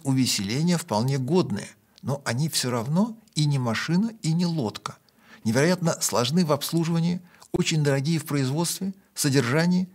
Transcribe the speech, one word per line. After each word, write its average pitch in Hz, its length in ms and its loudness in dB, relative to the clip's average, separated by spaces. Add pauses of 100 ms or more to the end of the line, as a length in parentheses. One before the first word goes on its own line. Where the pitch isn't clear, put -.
увеселения 131 720 0
вполне 127 400 0
годные, 131 500 0 (340)
но 120 240 -4
они 123 220 0
все 131 240 -2
равно 160 480 0 (160)
и 151 100 2
не 143 140 2
машина, 165 540 0 (100)
и 156 80 0
не 175 140 2
лодка. 156 520 -4 (460)
Невероятно 160 560 2
сложны 123 460 0
в 151 80 2
обслуживании, 165 680 -2 (300)
очень 165 320 0
дорогие 143 340 2
в 147 80 -6
производстве, 147 680 -2 (200)
содержании, 151 800 2